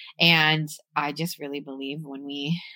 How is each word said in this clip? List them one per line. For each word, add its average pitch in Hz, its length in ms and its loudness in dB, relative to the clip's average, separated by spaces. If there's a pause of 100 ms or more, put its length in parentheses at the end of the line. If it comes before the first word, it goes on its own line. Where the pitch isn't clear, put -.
(200)
And 156 480 6 (260)
I 147 180 0
just 160 260 -6
really 143 220 -8
believe 139 420 -10
when 139 240 -12
we 143 340 -4 (160)